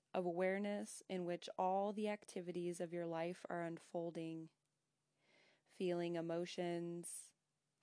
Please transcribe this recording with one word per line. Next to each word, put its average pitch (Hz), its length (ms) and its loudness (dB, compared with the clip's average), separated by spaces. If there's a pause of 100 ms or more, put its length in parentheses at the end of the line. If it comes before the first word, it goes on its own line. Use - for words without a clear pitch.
(120)
of 185 140 2
awareness 196 840 2
in 185 160 0
which 175 240 -2 (100)
all 196 360 4
the 208 160 2
activities 175 680 -2
of 170 140 -2
your 175 140 0
life 170 420 0
are 170 140 0
unfolding, 165 840 -4 (1300)
feeling 175 360 2
emotions, 170 960 -2 (760)